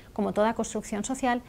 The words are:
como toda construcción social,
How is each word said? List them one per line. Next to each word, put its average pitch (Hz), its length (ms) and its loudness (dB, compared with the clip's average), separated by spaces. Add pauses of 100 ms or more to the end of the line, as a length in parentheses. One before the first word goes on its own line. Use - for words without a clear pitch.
(140)
como 202 180 0
toda 214 220 4
construcción 214 500 -4
social, 254 460 0